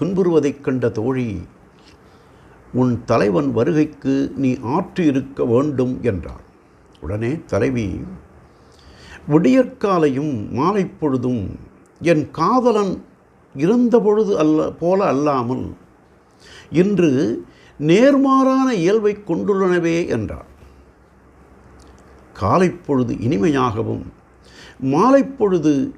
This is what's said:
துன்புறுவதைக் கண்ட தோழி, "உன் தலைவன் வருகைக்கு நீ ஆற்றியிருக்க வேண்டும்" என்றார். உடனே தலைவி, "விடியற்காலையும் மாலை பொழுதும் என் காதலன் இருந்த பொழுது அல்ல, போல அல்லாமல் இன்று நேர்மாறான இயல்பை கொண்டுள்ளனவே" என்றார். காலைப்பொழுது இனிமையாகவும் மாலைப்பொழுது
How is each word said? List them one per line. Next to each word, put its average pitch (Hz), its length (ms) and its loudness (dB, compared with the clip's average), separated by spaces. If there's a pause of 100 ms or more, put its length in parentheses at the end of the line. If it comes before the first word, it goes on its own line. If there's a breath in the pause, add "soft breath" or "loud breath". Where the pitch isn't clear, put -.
துன்புறுவதைக் 170 600 0
கண்ட 127 280 -2
தோழி, 113 520 -4 (1300 soft breath)
"உன் 123 320 0
தலைவன் 156 480 2
வருகைக்கு 135 840 0
நீ 135 160 0
ஆற்றியிருக்க 139 920 -2
வேண்டும்" 127 560 0
என்றார். 98 380 -4 (600)
உடனே 110 360 -6 (100)
தலைவி, 107 540 -4 (1300 loud breath)
"விடியற்காலையும் 160 1200 0
மாலை 170 360 0
பொழுதும் 127 720 -4 (420)
என் 151 300 0
காதலன் 208 760 0 (500)
இருந்த 226 460 2
பொழுது 208 380 2
அல்ல, 156 320 2
போல 185 340 0
அல்லாமல் 127 680 -2 (1000 loud breath)
இன்று 156 760 2 (360 soft breath)
நேர்மாறான 262 880 4
இயல்பை 208 460 0 (100)
கொண்டுள்ளனவே" 180 840 0
என்றார். 90 380 -6 (1900)
காலைப்பொழுது 127 800 0
இனிமையாகவும் 123 1000 -2 (640 loud breath)
மாலைப்பொழுது 160 1160 2